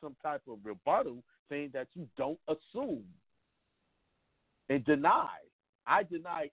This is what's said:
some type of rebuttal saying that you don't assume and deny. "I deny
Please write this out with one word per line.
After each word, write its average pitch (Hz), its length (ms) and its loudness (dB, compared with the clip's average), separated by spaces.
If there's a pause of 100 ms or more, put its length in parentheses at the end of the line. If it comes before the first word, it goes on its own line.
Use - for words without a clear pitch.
some 147 200 -10
type 147 260 -6
of 113 140 -12
rebuttal 123 540 0 (320)
saying 143 240 -6
that 127 220 -6
you 170 120 -10 (100)
don't 135 300 -4
assume 156 580 -4 (1600)
and 139 160 2
deny. 143 540 4 (480)
"I 170 160 6
deny 165 500 -6